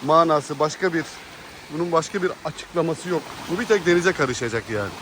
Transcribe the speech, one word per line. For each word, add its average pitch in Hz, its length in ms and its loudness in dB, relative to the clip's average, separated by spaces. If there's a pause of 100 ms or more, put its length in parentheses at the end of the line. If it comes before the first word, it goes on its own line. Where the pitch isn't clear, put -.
manası, 151 540 4
başka 160 360 0
bir, 160 100 0 (680)
bunun 170 180 -2
başka 165 300 0
bir 180 100 0 (120)
açıklaması 165 640 -4
yok. 165 140 0 (280)
Bu 180 100 -2
bir 240 60 -2
tek 202 200 4
denize 175 260 4
karışacak 120 580 -2
yani. 101 200 -2 (120)